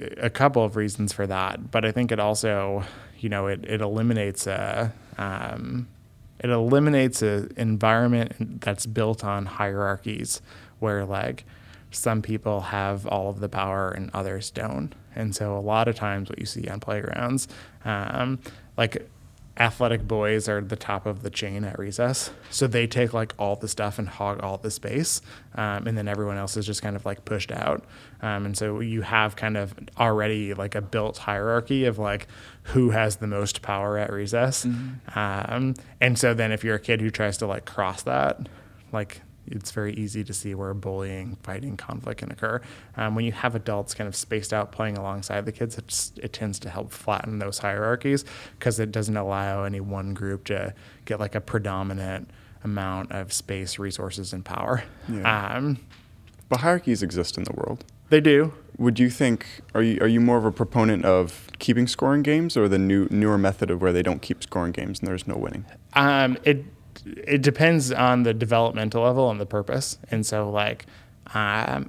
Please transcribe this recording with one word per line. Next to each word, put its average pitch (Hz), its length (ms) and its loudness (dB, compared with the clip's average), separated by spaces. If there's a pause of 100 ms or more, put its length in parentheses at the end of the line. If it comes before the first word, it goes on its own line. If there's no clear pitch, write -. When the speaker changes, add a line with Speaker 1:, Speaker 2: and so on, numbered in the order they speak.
(160)
Speaker 1:
a 113 140 -2
couple 131 340 4
of 104 100 -2
reasons 104 380 -2
for 101 140 -4
that, 95 440 -4
but 110 140 0
I 110 80 2
think 123 180 0
it 110 80 0
also, 104 640 0 (360)
you 117 100 -6
know, 98 180 0
it, 98 200 -2
it 107 160 -2
eliminates 107 640 0
a, 101 440 -2 (280)
um, 117 680 -6 (560)
it 123 60 -2
eliminates 131 720 4
a 104 260 2 (140)
environment 113 1040 2
that's 101 240 -2
built 110 360 0
on 101 220 -2
hierarchies 101 960 -2 (380)
where, 101 260 0
like, 98 400 -4 (460)
some 110 300 0
people 104 400 -2
have 101 460 -2
all 98 240 -2
of 98 100 -6
the 101 80 -4
power 95 420 -2
and - 220 -8
others 95 380 -6
don't. 135 440 -6 (220)
And 110 180 -4
so 101 220 -4
a 101 40 -4
lot 110 280 2
of 113 60 0
times 98 340 -4
what - 100 -10
you - 60 -8
see - 240 -8
on 104 120 -8
playgrounds, 120 680 -4 (360)
um, 123 540 -2 (380)
like, - 320 0 (480)
athletic 113 500 2
boys 107 440 0
are 104 100 0
the 101 160 -6
top 98 300 -6
of 104 160 -6
the 101 80 -6
chain 101 340 -6
at 98 140 -8
recess. 120 520 -2 (200)
So - 160 0
they 117 200 2
take, 113 280 2
like, 110 240 -2
all 101 180 0
the 107 120 -8
stuff 101 300 -4
and 107 80 -2
hog 101 360 -4
all 98 160 -4
the 107 120 -6
space. 120 520 -2 (320)
Um, 104 320 -2
and 113 100 -2
then 101 120 -4
everyone 101 280 -2
else 98 220 -6
is 101 80 -4
just 104 160 -6
kind 104 120 -4
of, 101 120 -8
like, 101 180 -8
pushed 101 260 -4
out. - 360 -4 (340)
Um, 104 240 -4
and 101 120 -4
so 107 240 -4
you 113 200 -4
have 107 340 4
kind 107 220 -2
of 101 180 -4 (240)
already, 107 540 2
like, 98 220 -6
a 104 80 -2
built 107 340 -2
hierarchy 117 680 0
of, 107 120 0
like, 104 300 -2 (360)
who 123 260 4
has 107 260 2
the 110 100 -6
most 101 360 -2
power 104 340 -2
at 104 160 -2
recess. 117 540 0
Speaker 2:
Mm-hmm. 123 520 -6
Speaker 1:
Um, 110 560 0 (280)
and 123 160 4
so 120 160 4
then 110 180 0
if 107 100 -2
you're 113 140 0
a 104 40 -2
kid 113 200 0
who 110 100 0
tries 104 280 -2
to, 110 80 -4
like, 101 180 -4
cross 95 380 -4
that, - 440 0 (460)
like, 107 300 -6 (280)
it's 104 200 -10
very 107 240 -4
easy 107 300 -6
to 98 100 -10
see 98 200 -8
where 98 200 -6
bullying, 95 680 -6
fighting, 110 360 -8
conflict 117 420 -10
can - 100 -10
occur. 113 300 -4 (380)
Um, 110 160 -2
when 113 100 0
you 117 80 -2
have 117 220 -2
adults 104 400 -4
kind 107 120 -6
of 98 80 -8
spaced - 380 -4
out 107 200 -2
playing 107 260 -4
alongside 101 480 -6
the 110 60 -4
kids, 113 260 -6
it's, - 340 -6 (100)
it - 120 -8
tends 101 240 -6
to 120 100 -10
help 104 240 -10
flatten 107 460 -4
those 101 180 -4
hierarchies 113 680 0 (340)
'cause 113 180 2
it 107 140 -2
doesn't 107 240 -2
allow 98 480 -2
any 98 160 -4
one 98 320 -6
group 98 340 -6
to 98 280 -4 (320)
get, 107 120 -4
like, 104 160 -4
a 107 60 -2
predominant 98 880 -4 (340)
amount 95 480 -4
of 98 220 -8
space, 95 460 -6
resources, 95 560 -6
and 95 100 -8
power. 110 400 -2 (240)
Speaker 2:
Yeah. 107 480 0
Speaker 1:
Um, 135 220 0 (720)
Speaker 2:
But 123 100 2
hierarchies 156 420 2
exist 87 360 -2
in 90 60 -4
the - 100 -6
world. - 320 -6 (240)
Speaker 1:
They 156 100 10
do. 147 320 8 (240)
Speaker 2:
Would 120 220 4
you 123 100 8
think, 120 380 2 (280)
are 110 80 4
you, 113 200 4
are 110 40 8
you 117 140 8
more 120 160 6
of 110 80 4
a 107 80 4
proponent 110 540 4
of 92 420 4 (100)
keeping 123 280 4
score 139 280 2
in 147 80 4
games 156 320 4
or 104 140 6
the 98 100 6
new, 98 320 6
newer 104 280 6
method 98 320 2
of 90 100 0
where 92 140 4
they 90 80 4
don't 85 180 2
keep - 220 -6
score 87 240 -2
in 87 60 -2
games 98 280 -6
and 90 80 -4
there's 92 180 -4
no - 120 -4
winning? - 260 -6 (300)
Speaker 1:
Um, 139 500 6
it, 143 220 4 (380)
it - 380 0
depends 147 500 6
on 123 320 6
the 117 100 4
developmental 113 720 2
level 127 260 4
and 104 100 0
the 98 60 -4
purpose. 127 520 -2 (120)
And 110 160 0
so, 107 240 -2
like, 104 360 -2 (460)
um, 107 560 0